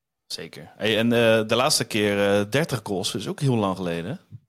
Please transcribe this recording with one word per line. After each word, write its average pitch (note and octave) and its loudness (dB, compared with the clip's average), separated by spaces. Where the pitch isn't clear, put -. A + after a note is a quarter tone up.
zeker. - -14
Hey, G#2 0
en, A#2 2
eh, A2+ 4
de A2 0
laatste C3 2
keer, G#2 0
eh, G#2 -2
dertig C3+ -2
goals G2 -4
is G#2+ -8
ook F#3+ -8
heel C3+ 2
lang G2 0
geleden. F2+ -6